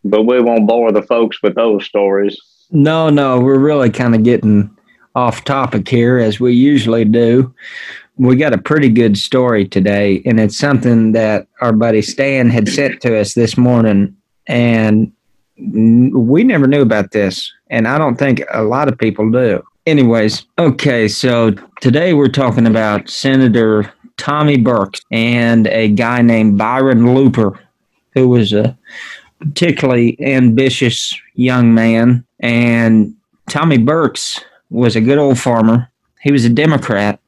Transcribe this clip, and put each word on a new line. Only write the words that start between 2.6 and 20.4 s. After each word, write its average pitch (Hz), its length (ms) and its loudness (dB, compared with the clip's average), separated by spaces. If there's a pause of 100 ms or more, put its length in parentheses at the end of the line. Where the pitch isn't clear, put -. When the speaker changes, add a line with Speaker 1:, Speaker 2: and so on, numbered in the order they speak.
Speaker 2:
No, 160 380 2
no, 135 300 0
we're 135 200 2
really 139 300 0
kinda 117 300 0
getting 107 500 0 (460)
off 123 280 -4
topic 127 460 -4
here, 123 300 2
as 107 200 -2
we 123 140 2
usually 117 520 2
do. 120 480 2 (640)
We 127 180 2
got 143 180 0
a 101 40 -2
pretty 147 320 0
good 110 280 2
story 120 500 -2
today, 101 580 0
and 113 140 2
it's 107 180 -2
something 120 560 0
that 107 340 -2 (120)
our 117 140 0
buddy 110 280 0
Stan 135 480 -2
had 113 200 0
sent 139 320 -4
to 117 160 0
us 101 160 -4
this 117 240 -2
morning, 113 580 2 (320)
and 110 640 0 (460)
n-, 113 560 2
we 131 300 2
never 170 240 2
knew 143 140 2
about 107 300 0
this, 98 400 -4 (180)
and 117 180 -2
I 139 100 -2
don't 135 200 -2
think 135 340 -2
a 113 120 -4
lot 131 240 -2
of 127 100 -4
people 110 340 -2
do. 120 320 -2 (220)
Anyways, 117 600 0 (120)